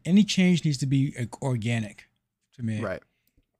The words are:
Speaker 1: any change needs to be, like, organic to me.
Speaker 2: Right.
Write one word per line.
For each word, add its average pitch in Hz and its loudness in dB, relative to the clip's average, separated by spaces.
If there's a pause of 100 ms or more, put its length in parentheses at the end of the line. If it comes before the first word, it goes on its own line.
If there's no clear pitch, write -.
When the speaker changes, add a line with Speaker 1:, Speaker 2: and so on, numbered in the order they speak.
Speaker 1:
any 196 6
change 180 2
needs 147 0
to 143 -4
be, 135 0
like, 120 -8
organic 117 -4 (460)
to 131 -18
me. 110 -4
Speaker 2:
Right. 95 -8 (580)